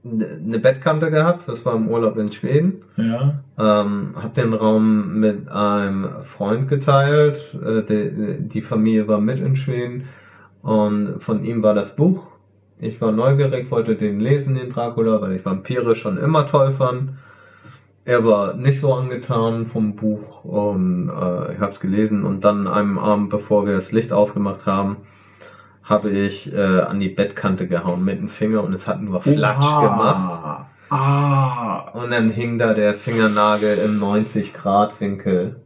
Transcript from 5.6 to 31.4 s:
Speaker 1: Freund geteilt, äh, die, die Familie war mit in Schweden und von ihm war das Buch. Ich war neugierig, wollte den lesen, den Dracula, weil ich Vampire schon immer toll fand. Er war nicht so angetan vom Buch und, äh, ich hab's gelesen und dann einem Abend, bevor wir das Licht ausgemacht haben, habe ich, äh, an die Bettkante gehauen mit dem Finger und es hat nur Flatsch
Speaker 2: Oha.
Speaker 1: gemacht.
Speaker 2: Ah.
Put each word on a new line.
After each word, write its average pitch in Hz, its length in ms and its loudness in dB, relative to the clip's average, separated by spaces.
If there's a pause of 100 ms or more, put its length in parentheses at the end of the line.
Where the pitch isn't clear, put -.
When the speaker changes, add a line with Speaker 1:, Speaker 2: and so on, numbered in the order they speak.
Speaker 1:
Freund 117 460 -4
geteilt, 143 960 2
äh, 110 180 0
die, 107 560 -2 (100)
die 107 140 -6
Familie 110 460 2
war 104 120 4
mit 127 200 0
in 135 160 0
Schweden 123 480 -4 (580)
und 104 600 0
von 104 220 -2
ihm 113 180 -2
war 107 120 4
das 101 220 -2
Buch. 180 300 2 (520)
Ich 113 220 -8
war 110 120 2
neugierig, 127 580 2
wollte 113 260 0
den 104 240 -2
lesen, 135 340 0
den 127 140 -6
Dracula, 113 540 0
weil 95 100 -4
ich 90 120 -6
Vampire 113 500 0
schon 101 240 -4
immer 151 280 2
toll 135 260 2
fand. 131 400 -2 (920)
Er 120 200 2
war 104 300 4
nicht 135 260 0
so 139 140 2
angetan 117 720 -2
vom 107 300 -2
Buch - 480 -6
und, 92 640 -2
äh, 90 460 -4
ich 95 60 -8
hab's 98 200 -4
gelesen 101 440 0
und 95 200 -4
dann 101 240 2
einem 101 300 0
Abend, 104 320 0
bevor 104 360 0
wir 104 60 0
das 95 180 -2
Licht 110 220 0
ausgemacht 104 540 0
haben, 98 320 -2 (880)
habe 104 240 2
ich, 98 420 -4
äh, 92 280 2
an 101 200 0
die 95 80 0
Bettkante 95 600 -2
gehauen 87 360 -2
mit 95 140 -2
dem 104 100 -6
Finger 107 360 -2
und 95 100 -4
es - 140 -8
hat 92 120 -4
nur 95 220 -4
Flatsch 135 420 2
Speaker 2:
Oha. 151 160 2
Speaker 1:
gemacht. 110 880 0 (240)
Speaker 2:
Ah. 135 1040 0